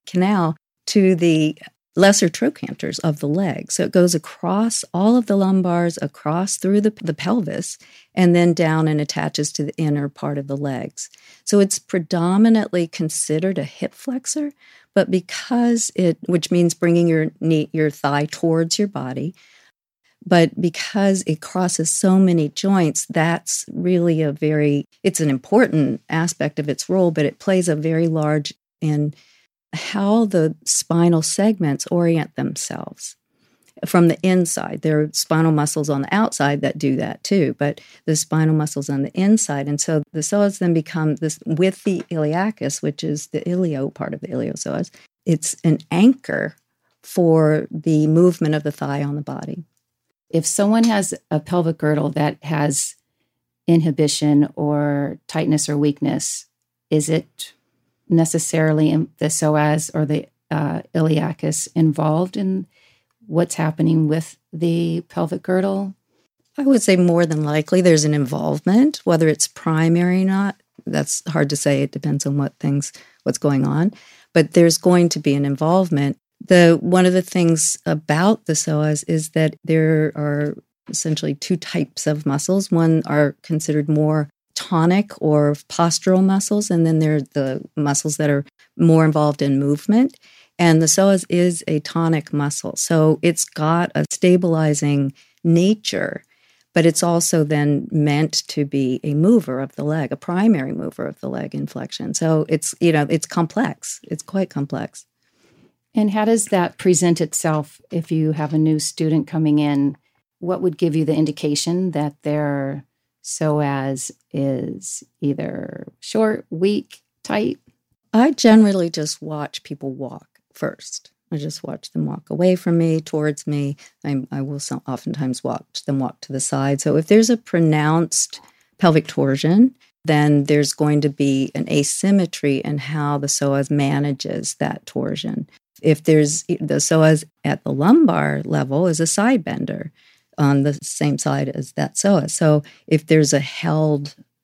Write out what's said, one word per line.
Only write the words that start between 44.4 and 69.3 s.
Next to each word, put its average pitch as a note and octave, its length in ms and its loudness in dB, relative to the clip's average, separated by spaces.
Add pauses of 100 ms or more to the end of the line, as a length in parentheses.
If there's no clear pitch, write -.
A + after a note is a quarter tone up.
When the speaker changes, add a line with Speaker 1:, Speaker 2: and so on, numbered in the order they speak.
Speaker 1:
it's - 380 -2
an D#3+ 140 2 (120)
anchor G3 640 2 (480)
for D#3+ 680 2
the D#3 360 0
movement E3 480 2
of D3+ 80 -4
the D3 100 -4
thigh C#3+ 300 -6
on C#3+ 140 -6
the D3 60 -8
body. C#3 420 -12 (640)
Speaker 2:
If D#3+ 160 -2
someone G#3+ 380 2
has G#3 280 0 (180)
a D3+ 100 0
pelvic E3 380 -2
girdle D3+ 320 0
that D3 340 -4
has D3 500 -2 (720)
inhibition D3 880 2
or D3 720 -2
tightness D#3+ 420 -2
or D3 80 -2
weakness, - 720 -2 (440)
is D3+ 180 0
it - 460 -6 (540)
necessarily D#3+ 800 2
in D#3+ 280 -2
the D#3 80 -2
psoas D3+ 680 0
or D3+ 100 0
the, D3 220 -4 (240)
uh, D#3+ 320 -4 (120)
iliacus D#3+ 800 -2
involved D#3+ 640 0
in F#3+ 300 -4 (600)
what's E3+ 280 -2
happening D#3+ 540 0
with D#3+ 280 -4 (160)
the E3+ 560 -2
pelvic F3 340 -6
girdle? F#3+ 520 -2 (640)
Speaker 1:
I D4 60 -6
would C4+ 200 4
say F#3+ 140 4
more F3 300 4
than D#3 160 -2
likely D3+ 380 0
there's E3 240 4
an D3+ 100 2
involvement, D#3 880 0
whether E3 240 4
it's D3+ 200 0